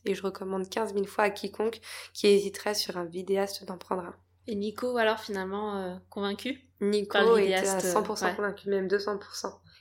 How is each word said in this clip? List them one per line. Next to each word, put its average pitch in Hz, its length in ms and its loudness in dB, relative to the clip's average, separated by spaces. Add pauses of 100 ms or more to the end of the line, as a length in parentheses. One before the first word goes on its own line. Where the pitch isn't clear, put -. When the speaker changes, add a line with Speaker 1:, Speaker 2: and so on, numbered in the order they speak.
Speaker 1:
Et 196 80 0
je 185 80 -4
recommande 190 480 -4
quinze 214 240 -2
mille 196 140 0
fois 214 180 2
à 202 60 4
quiconque 214 480 -4 (340)
qui - 140 2
hésiterait 196 480 4
sur 196 220 -4
un 175 80 -4
vidéaste 190 600 -2
d'en 185 120 -8
prendre 185 260 -4
un. - 120 -12 (320)
Speaker 2:
Et 226 80 -4
Nico, 214 420 -4
alors, 220 220 2
finalement, 202 580 -4
euh, 185 180 -4 (160)
convaincu 202 500 -4 (180)
Speaker 1:
Nico 202 340 0
Speaker 2:
par 202 100 6
le 226 180 8
Speaker 1:
était 190 140 4
à 190 60 2
Speaker 2:
vidéaste, 190 260 2
Speaker 1:
cent 196 160 4
pour 208 160 -4
cent 190 80 0
Speaker 2:
ouais. 185 80 0
Speaker 1:
convaincu, 202 340 -4
même 190 180 0
deux 196 120 0
cents 202 180 -4
pour - 160 -12
cent. - 260 -8 (220)